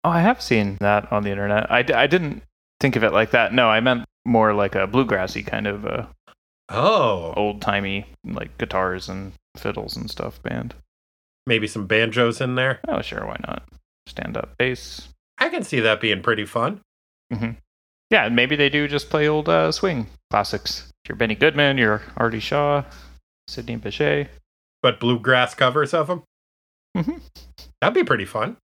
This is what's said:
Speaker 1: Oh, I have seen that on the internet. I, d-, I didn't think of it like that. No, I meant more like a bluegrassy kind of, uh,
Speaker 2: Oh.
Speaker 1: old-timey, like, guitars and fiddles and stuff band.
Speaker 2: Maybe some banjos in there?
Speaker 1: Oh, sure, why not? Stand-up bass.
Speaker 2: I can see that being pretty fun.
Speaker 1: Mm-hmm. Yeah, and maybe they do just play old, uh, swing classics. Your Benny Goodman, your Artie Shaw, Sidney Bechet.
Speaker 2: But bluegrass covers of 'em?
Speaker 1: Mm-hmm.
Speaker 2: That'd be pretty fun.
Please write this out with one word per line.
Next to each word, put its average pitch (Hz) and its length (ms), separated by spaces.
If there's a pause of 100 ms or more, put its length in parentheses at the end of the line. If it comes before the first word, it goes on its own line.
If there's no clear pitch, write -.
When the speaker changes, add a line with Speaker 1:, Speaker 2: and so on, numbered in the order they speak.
Speaker 1:
Oh, 160 80
I 170 100
have 220 220
seen 101 360
that 101 320
on 104 120
the 101 80
internet. 101 400
I, 120 100
d-, 127 140
I 120 100
didn't 151 380 (360)
think 127 160
of 113 80
it 101 100
like 110 180
that. 110 200
No, 123 160
I 110 120
meant 120 260 (200)
more 110 280
like 101 220
a 95 120
bluegrassy 104 580
kind 107 200
of, 104 220
uh, - 180 (640)
Speaker 2:
Oh. 110 680
Speaker 1:
old-timey, 101 680 (180)
like, - 340
guitars 92 520
and 98 240 (240)
fiddles - 380
and - 140
stuff - 340
band. - 320 (720)
Speaker 2:
Maybe 110 200
some 104 200
banjos 113 540
in 127 140
there? 131 320
Speaker 1:
Oh, - 140
sure, - 240
why 53 120 (100)
not? - 160 (440)
Stand-up - 500
bass. - 500 (320)
Speaker 2:
I 311 100
can 330 140
see 139 160
that 110 220
being 101 200
pretty 107 240
fun. 120 360 (520)
Speaker 1:
Mm-hmm. 113 180 (600)
Yeah, 180 140
and 120 100
maybe 127 200
they 143 140
do 147 180
just 143 220
play 151 180
old, 151 220
uh, 160 220
swing 156 360 (220)
classics. - 600 (160)
Your - 80
Benny 110 200
Goodman, 143 420
your 107 260 (140)
Artie 113 220
Shaw, 143 440 (640)
Sidney 120 300
Bechet. 143 500 (560)
Speaker 2:
But 123 160
bluegrass 123 560
covers 139 380
of 160 160
'em? 175 140 (720)
Speaker 1:
Mm-hmm. 254 220 (640)
Speaker 2:
That'd 233 140
be - 80
pretty 107 220
fun. 120 320 (120)